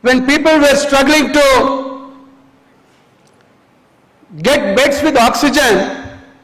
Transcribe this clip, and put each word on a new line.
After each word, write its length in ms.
when 260
people 320
were 160
struggling 580
to 120
get 340
beds 260
with 140
oxygen. 920